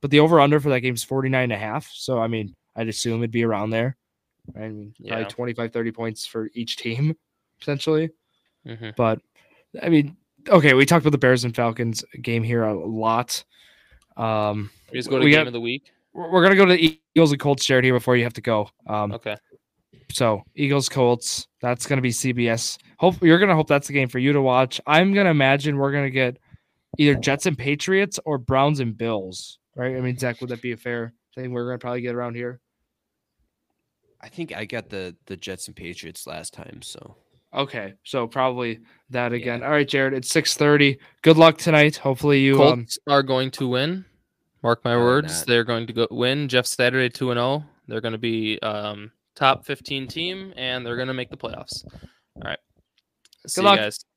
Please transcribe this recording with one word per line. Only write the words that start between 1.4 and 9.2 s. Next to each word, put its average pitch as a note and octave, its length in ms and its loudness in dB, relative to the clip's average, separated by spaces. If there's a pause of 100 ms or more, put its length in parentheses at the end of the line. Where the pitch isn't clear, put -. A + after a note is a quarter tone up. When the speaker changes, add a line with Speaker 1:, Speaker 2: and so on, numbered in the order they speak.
Speaker 1:
and A#2+ 100 -2
a G2+ 40 -6
half. A2 320 -8
So, - 300 -6
I A2+ 80 -2
mean, A2 260 -6 (220)
I'd A2+ 120 -6
assume A2+ 340 -4
it'd A2+ 80 -4
be A#2 120 0
around A2 280 -2
there. A#2 260 -2 (580)
I G#2+ 140 -12
mean, G#2+ 300 -16
probably A2 240 -8
Speaker 2:
Yeah. G2 60 -8
Speaker 1:
twenty-five, A#2 440 -8
thirty A#2 200 -4
points A2+ 340 -8
for A2 260 -8
each A#2 240 -10
team, C3+ 400 -4 (420)
potentially. D#3 520 -2 (560)
Speaker 2:
Mm-hmm. A2+ 320 -14
Speaker 1:
But, A2+ 220 2 (600)